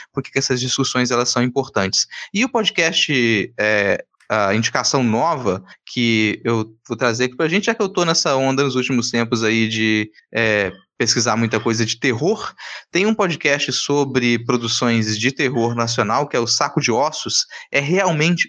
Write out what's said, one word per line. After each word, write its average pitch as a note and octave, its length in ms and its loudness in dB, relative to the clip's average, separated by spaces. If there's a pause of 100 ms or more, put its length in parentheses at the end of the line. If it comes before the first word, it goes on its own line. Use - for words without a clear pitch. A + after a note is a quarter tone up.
(120)
por C3 100 -4
que - 80 -18
que - 80 -4
essas B2+ 220 0
discussões B2+ 500 0
elas B2 180 0
são A#2+ 140 0
importantes. B2 640 0 (260)
E G#3+ 120 0
o C4 40 -2
podcast, C#3+ 1080 0
é, G#2 440 2 (300)
a G#2 220 2
indicação B2+ 480 0
nova A#2+ 580 0 (320)
que A2 520 2
eu A#2 220 0 (220)
vou A#2 80 -4
trazer A#2+ 280 0
aqui B2+ 120 -4
pra D#3+ 120 0
gente, G3 180 0
já A#3 80 0
que A3+ 80 -4
eu F#3+ 60 0
tô F3 160 -2
nessa E3 320 0
onda C3+ 260 2
nos C3 140 0
últimos B2 340 0
tempos A#2 320 0
aí A2 260 2
de, A2 400 0 (240)
é, G#2+ 380 2 (260)
pesquisar A2+ 400 0
muita A2+ 220 2
coisa A2+ 260 0
de - 140 -4
terror, C#3 560 -2 (380)
tem F#3 140 2
um A3 80 2
podcast D3 580 0
sobre B2+ 720 0
produções A#2 760 0
de B2+ 140 0
terror A#2+ 420 0
nacional, A#2 540 0
que - 80 -4
é B2 40 2
o A#2 60 0
Saco C#3+ 340 0
de A#2 120 0
Ossos, D3+ 520 -2 (280)
é C#3 80 2
realmente E3+ 680 2